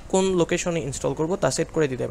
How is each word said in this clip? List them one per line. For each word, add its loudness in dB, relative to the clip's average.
কোন 4
লোকেশনে 0
install -2
করব 0
তা 4
set -2
করে 2
দিতে -4